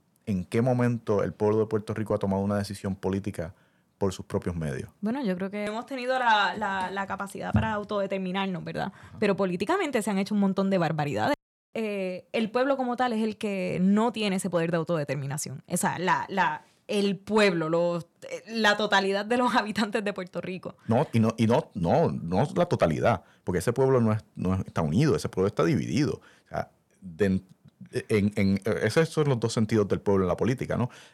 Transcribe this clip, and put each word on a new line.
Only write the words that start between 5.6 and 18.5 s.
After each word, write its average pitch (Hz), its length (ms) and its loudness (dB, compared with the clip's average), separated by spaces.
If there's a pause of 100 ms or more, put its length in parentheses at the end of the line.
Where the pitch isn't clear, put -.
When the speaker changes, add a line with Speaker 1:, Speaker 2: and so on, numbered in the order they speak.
Speaker 2:
hemos 220 200 -6
tenido 254 340 -4
la, 208 380 4
la, 190 340 -4
la 196 160 -6
capacidad 190 460 -4
para 220 200 2
autodeterminarnos, 196 880 -4
¿verdad? 165 300 -6
Speaker 1:
Ajá. - 260 -20
Speaker 2:
Pero 196 180 2
políticamente 233 640 0
se 220 100 -4
han 190 60 0
hecho 202 180 -2
un 202 60 4
montón 196 280 2
de 196 80 2
barbaridades. 160 580 0 (380)
Eh, 196 600 -6
el 226 180 0
pueblo 262 240 2
como 247 220 -2
tal 254 160 0
es 220 100 0
el 220 140 -2
que 185 440 -2
no 208 300 4
tiene 208 260 -2
ese 190 120 -4
poder 170 220 0
de 175 60 2
autodeterminación. 147 920 -4
O 180 100 -4
sea, 156 220 -2
la, 165 280 0
la, 165 380 -2 (220)
el 202 300 0
pueblo, 196 520 4
los, 170 380 2 (220)
eh, 160 180 -10
la 214 300 4